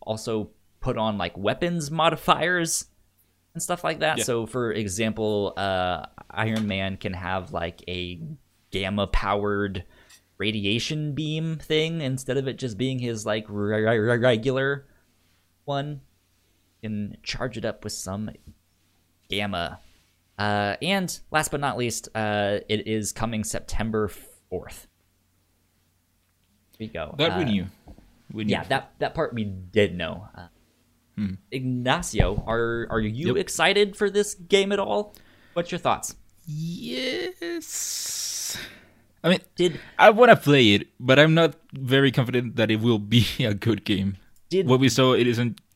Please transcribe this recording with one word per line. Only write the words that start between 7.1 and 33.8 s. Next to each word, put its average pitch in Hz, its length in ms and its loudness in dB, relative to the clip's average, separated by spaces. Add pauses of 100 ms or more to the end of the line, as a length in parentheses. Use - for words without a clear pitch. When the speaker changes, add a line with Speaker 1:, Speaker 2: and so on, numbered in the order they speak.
Speaker 1:
have, 90 400 -6
like, 85 360 -6
a 90 320 -8 (520)
gamma-powered 101 1120 0 (540)
radiation 113 760 -2
beam 156 420 -4
thing 160 440 -2
instead 131 360 -4
of 135 120 -2
it 113 100 -8
just 117 180 -6
being 127 220 -2
his, 117 260 -4
like, 110 240 -2
re-, 104 360 0
re-, 117 140 4
re-, 117 200 2
regular 131 680 0 (760)
one. 139 360 -6 (840)
You 110 80 -6
can 104 320 -4
charge 120 340 -6
it 110 80 -6
up 107 180 -6
with 104 120 -8
some 101 340 -8 (1040)
gamma. 95 500 -2 (580)
Uh, 104 440 0
and 185 360 -2 (120)
last 156 200 0
but 143 100 -4
not 123 180 -2
least, 120 360 -4
uh, 104 440 0 (100)
it 107 180 -2
is 110 260 -2
coming 113 320 -4
September 107 640 -2 (420)
fourth. - 360 -10 (1900)
There 110 80 -8
we 107 60 -14
go. 78 240 -8
Speaker 2:
That 135 220 0
we 87 60 2
Speaker 1:
Uh, 127 40 0
Speaker 2:
knew. 95 180 0 (640)
We 110 120 -6
knew. 104 80 0
Speaker 1:
yeah, 82 120 -2
that, 127 340 -2
that - 160 -4
part 143 180 -2
we 113 120 -4
did 92 520 0
know. 85 400 -6
Uh, 87 120 -18 (680)
Speaker 2:
Hmm. 95 200 -4 (140)
Speaker 1:
Ignacio, 127 960 0
are, 117 440 0
are 113 100 2
you 113 280 -2
Speaker 2:
Yep. 123 100 2
Speaker 1:
excited 196 580 2